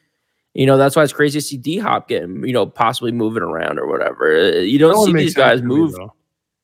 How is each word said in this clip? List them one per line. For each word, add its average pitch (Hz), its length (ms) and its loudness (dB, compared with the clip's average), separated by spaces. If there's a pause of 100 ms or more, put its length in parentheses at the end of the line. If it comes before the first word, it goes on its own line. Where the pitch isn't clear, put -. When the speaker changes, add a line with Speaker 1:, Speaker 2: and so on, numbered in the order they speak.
(540)
Speaker 1:
You 135 120 0
know, 135 100 6
that's 135 200 2
why 160 60 4
it's 143 120 0
crazy 147 260 0
to 139 40 -6
see - 120 -10
D-Hop 160 520 -4
getting, 95 360 -6
you 127 80 -4
know, 113 140 0
possibly 120 440 -4
moving 113 320 -4
around 80 360 -6
or - 100 -4
whatever. 78 480 0
Uh, 82 220 2
you 101 200 2
don't 160 140 6
Speaker 2:
That 208 60 2
one 214 80 4
Speaker 1:
see 185 80 4
Speaker 2:
makes 156 120 2
Speaker 1:
these 107 80 -4
Speaker 2:
sense 135 100 4
Speaker 1:
guys 120 160 4
Speaker 2:
to 120 60 -4
me, 127 100 0
Speaker 1:
move. 160 160 0
Speaker 2:
though. 98 220 -16 (500)